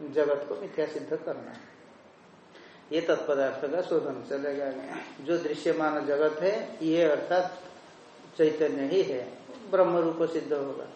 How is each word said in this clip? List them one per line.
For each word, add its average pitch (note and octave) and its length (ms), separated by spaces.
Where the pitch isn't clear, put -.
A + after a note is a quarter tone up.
जगत C#3+ 380
को - 120
मिथ्या D#3+ 260
सिद्ध C#3+ 280
करना, C3+ 380
ये D#3+ 120
तत्पदार्थ C#3 640
का D#3 180
शोधन C#3 460
चलेगा। C#3 420
जो D#3+ 180
दृश्यमान D3+ 680
जगत D3+ 340
है G3 140
ये D#3+ 220
अर्थात E3 540
चैतन्य D3+ 500
ही F3+ 160
है, B2+ 180
ब्रह्म F3 280
रूप E3 260
सिद्ध D3+ 280
होगा। C3+ 420